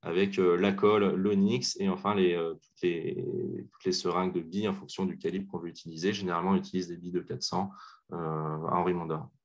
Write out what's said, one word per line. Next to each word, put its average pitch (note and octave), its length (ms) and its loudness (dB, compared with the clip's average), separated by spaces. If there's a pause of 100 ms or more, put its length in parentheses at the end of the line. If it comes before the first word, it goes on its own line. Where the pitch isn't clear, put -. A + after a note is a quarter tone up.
avec, F#2+ 380 0
euh, F2+ 160 6
la G2 160 4
colle, G2+ 440 4
l'onyx G#2 640 2
et G2 80 2
enfin G2 260 0
les, F2+ 180 4
euh, E2 200 -2
toutes - 280 -16
les, E2 440 -2 (480)
toutes - 100 -20
les F#2 80 0
seringues F2+ 400 0
de F2 80 0
billes F#2+ 300 -2
en F#2+ 40 -2
fonction G2 320 -8
du F2+ 120 -4
calibre G2 340 -4
qu'on - 80 -6
veut E2 80 -10
utiliser. E2 460 -4
Généralement, F2+ 380 0
on F#2+ 40 6
utilise F2+ 320 -2
des F2 80 -8
billes F2 160 -12
de F2+ 80 0
quatre - 240 -8
cents, G2 280 -2 (420)
euh, - 20 -8
à D#2 600 -4
Henri F2+ 180 2
Mondor. D#2+ 360 -4 (160)